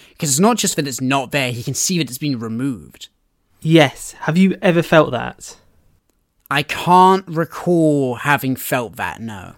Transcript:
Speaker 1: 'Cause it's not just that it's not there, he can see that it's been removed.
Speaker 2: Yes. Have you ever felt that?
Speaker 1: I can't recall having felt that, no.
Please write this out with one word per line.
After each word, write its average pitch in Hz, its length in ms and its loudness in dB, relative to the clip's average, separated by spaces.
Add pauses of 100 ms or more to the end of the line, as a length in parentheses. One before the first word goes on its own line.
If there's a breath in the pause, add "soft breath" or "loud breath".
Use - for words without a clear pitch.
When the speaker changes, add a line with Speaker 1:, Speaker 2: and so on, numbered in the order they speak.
(200 soft breath)
Speaker 1:
'Cause 156 100 -4
it's 135 100 0
not 220 180 4
just - 180 -4
that 147 120 -4
it's 131 140 -10
not 131 300 -2
there, 135 200 -2
he 117 120 -8
can 139 100 -8
see 180 240 -2
that 151 120 -2
it's 127 80 -12
been 143 220 -4
removed. 113 680 -8 (540)
Speaker 2:
Yes. 156 600 2
Have 156 160 -2
you 185 240 4
ever 170 220 2
felt 156 280 4
that? 120 440 -10 (960)
Speaker 1:
I 143 120 0
can't 185 640 4
recall 156 880 0
having 135 400 -2
felt 120 420 -6
that, 90 240 -8
no. 107 360 -14